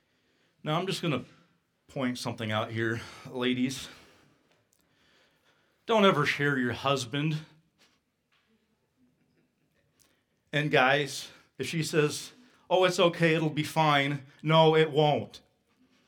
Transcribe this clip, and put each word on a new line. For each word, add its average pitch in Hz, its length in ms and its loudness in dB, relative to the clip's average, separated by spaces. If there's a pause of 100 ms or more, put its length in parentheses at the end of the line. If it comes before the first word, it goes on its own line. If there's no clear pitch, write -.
(640)
Now, 151 160 -2
I'm 190 80 -4
just 196 160 -6
gonna 151 240 -4 (640)
point 123 280 -6
something 113 340 -8
out 110 200 -2
here, 113 320 -2 (260)
ladies. 127 600 -4 (2000)
Don't 214 220 4
ever 147 180 4
share 143 320 0
your 123 160 0
husband. 139 720 -2 (3000)
And 147 180 -2
guys, 139 600 0 (280)
if 131 80 -8
she 160 160 -4
says, 151 500 -2 (380)
"Oh, 185 140 4
it's 180 160 2
okay, 170 340 2
it'll 160 160 0
be 151 140 -2
fine," 143 600 0 (180)
no, 160 340 6
it 160 160 4
won't. 143 480 0 (680)